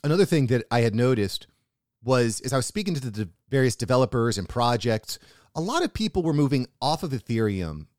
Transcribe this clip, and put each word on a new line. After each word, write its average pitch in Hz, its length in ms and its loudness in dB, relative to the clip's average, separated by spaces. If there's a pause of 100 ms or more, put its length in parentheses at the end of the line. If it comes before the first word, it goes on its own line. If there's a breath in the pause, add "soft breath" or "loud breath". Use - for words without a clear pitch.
Another 165 220 4
thing 143 220 2
that 120 240 0
I 120 100 2
had 113 140 2
noticed 117 520 0 (560)
was, 120 380 0
as 131 120 -4
I 135 40 0
was 123 80 -2
speaking 196 280 -4
to 139 80 -4
the 107 240 -6
de-, 85 40 -16 (200)
various 131 260 2
developers 120 640 0
and 92 100 -6
projects, 120 720 -2 (380 soft breath)
a 156 60 -4
lot 285 220 0
of - 100 -4
people 208 280 -2
were 160 120 0
moving 139 340 2 (140)
off 147 220 -2
of 151 80 -6
Ethereum 98 760 -2 (120)